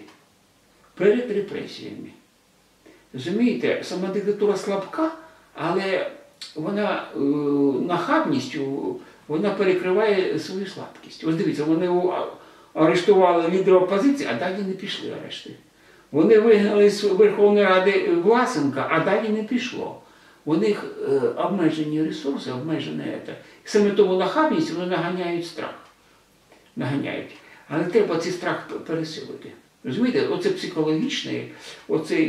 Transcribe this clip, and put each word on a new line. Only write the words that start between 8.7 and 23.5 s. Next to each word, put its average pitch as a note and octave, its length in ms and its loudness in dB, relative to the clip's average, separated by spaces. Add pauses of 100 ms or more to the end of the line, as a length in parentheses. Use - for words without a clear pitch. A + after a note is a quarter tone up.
вона F#3 220 0
перекриває F#3 880 2
свою F#3+ 280 -8
слабкість. - 560 -16
Ось D#3+ 120 0
дивіться, D3 280 -2
вони E3 260 0
у-, F3 200 2
а-, - 180 -4 (460)
арештували F3 760 4
лідера F#3 280 6
опозиції, F#3+ 540 2
а A#2+ 80 -4
далі F#3+ 280 -4
не F#3 60 -4
пішли - 480 -10
арешти. - 300 -14 (600)
Вони G#3 280 6
вигнали G#3 500 6
з F#3+ 140 -4
Верховної G#3 640 6
Ради F#3+ 440 4 (140)
Власенка, C#3+ 680 2
а D#3+ 80 2
далі G#3+ 300 0
не G#3+ 140 0
пішло. - 580 -6 (440)
У D3+ 120 0
них, G#3 280 0 (240)
е, C#3 100 2
обмежені D#3 840 0
ресурси, - 480 -6
обмежене C3+ 760 -6
це. - 100 -14 (280)